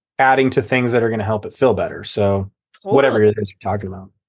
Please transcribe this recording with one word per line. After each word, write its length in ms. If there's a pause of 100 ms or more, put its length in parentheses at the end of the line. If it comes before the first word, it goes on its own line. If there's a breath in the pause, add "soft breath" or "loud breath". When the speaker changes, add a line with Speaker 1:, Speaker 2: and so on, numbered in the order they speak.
(180)
Speaker 1:
adding 320
to 120
things 300
that 100
are 60
gonna 160
help 220
it 80
feel 180
better. 320
So 460 (320)
whatever 340
Speaker 2:
Totally. 160
Speaker 1:
it 100
is 120
you're 180
talking 160
about. 220 (180)